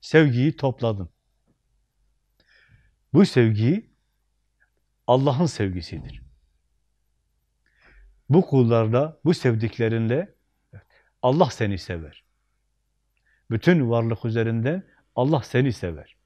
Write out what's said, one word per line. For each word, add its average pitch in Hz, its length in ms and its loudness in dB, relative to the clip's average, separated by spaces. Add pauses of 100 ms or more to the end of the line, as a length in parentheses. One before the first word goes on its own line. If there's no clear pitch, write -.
Sevgiyi 147 560 2
topladın. 113 540 -4 (2000)
Bu 185 140 6
sevgi 117 640 2 (1160)
Allah'ın 135 400 2
sevgisidir. 90 760 -6 (2000)
Bu 175 180 4
kullarla, 120 760 2
bu 165 100 2
sevdiklerinle 113 1000 -2 (880)
Allah 135 280 2
seni 101 280 -4
sever. 82 460 -12 (1300)
Bütün 127 400 2
varlık 117 340 -2
üzerinden 113 600 -2 (280)
Allah 135 280 0
seni 127 300 -2
sever. 82 540 -12